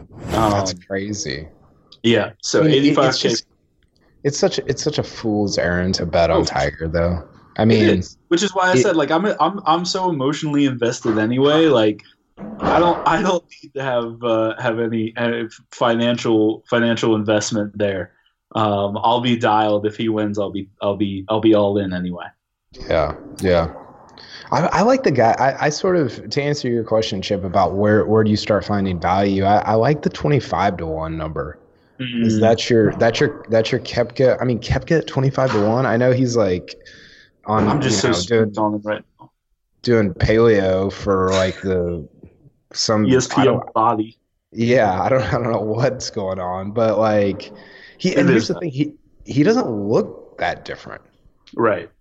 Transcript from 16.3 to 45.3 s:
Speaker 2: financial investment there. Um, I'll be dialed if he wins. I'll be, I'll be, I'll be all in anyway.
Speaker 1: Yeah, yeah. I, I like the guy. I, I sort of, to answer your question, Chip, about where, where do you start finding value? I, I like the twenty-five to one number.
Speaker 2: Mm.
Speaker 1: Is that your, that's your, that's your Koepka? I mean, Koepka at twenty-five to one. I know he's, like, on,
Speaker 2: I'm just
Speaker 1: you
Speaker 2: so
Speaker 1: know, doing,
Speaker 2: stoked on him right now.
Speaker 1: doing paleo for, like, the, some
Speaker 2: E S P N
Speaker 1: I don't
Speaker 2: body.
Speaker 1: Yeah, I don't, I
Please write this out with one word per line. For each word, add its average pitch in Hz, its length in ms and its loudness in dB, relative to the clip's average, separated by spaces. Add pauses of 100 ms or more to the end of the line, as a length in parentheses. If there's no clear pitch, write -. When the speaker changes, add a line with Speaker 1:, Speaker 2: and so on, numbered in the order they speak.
Speaker 2:
financial 117 460 2
investment 107 600 -2
there. 98 360 -4 (420)
Um, 101 420 0
I'll 117 220 0
be 120 160 0
dialed 107 500 0
if 104 120 -4
he 117 100 -2
wins. 107 320 -2
I'll 98 120 -4
be, 98 180 -10 (120)
I'll 101 140 -2
be, 98 320 -6
I'll 110 140 -2
be 110 120 4
all 101 240 2
in 98 140 -4
anyway. 90 360 -8 (600)
Speaker 1:
Yeah, 76 260 0 (280)
yeah. 85 320 2 (800)
I, 156 140 0
I 160 160 0
like 262 200 2
the 196 80 2
guy. 117 260 4
I, 135 280 0
I 151 40 2
sort 180 280 0
of, 135 320 -4
to 139 120 -4
answer 143 280 -4
your 117 160 -2
question, 110 360 0
Chip, 92 220 -4
about 92 320 0
where, 104 300 4
where 110 180 4
do 107 80 2
you 104 60 2
start 101 260 0
finding 98 380 -2
value? 95 420 2
I, 101 140 4
I 101 160 0
like 131 300 2
the 185 60 0
twenty-five 101 680 0
to 82 100 -6
one 80 300 -6
number. 78 420 -8 (400)
Speaker 2:
Mm. 120 260 -2
Speaker 1:
Is 110 140 2
that 113 300 2
your, 110 240 4
that's 113 260 0
your, 147 300 0
that's 113 240 2
your 123 80 -2
Koepka? 123 600 0
I 117 40 -2
mean, 123 140 -2
Koepka 143 400 0
at 147 80 -6
twenty-five 135 440 0
to 104 160 2
one. 120 180 2
I 113 120 2
know 127 160 4
he's, 123 240 0
like, 92 380 0 (680)
on, 107 220 2
Speaker 2:
I'm 147 140 0
just 120 220 0
Speaker 1:
you 120 100 0
Speaker 2:
so 104 220 -2
Speaker 1:
know, 110 80 4
doing, 104 100 -2
Speaker 2:
stoked 104 40 -8
on 107 180 0
him 104 80 -6
right 107 200 -6 (160)
now. - 120 -20 (500)
Speaker 1:
doing 110 320 2
paleo 98 800 2
for, 95 400 0
like, 95 300 0
the, 87 460 -4 (640)
some 107 320 0
Speaker 2:
E 127 100 4
S 131 120 2
P - 80 -10
N 135 60 2
Speaker 1:
I 131 40 2
don't - 280 0
Speaker 2:
body. 113 440 0 (340)
Speaker 1:
Yeah, 110 500 2
I 92 80 0
don't, 131 120 2
I 101 100 -4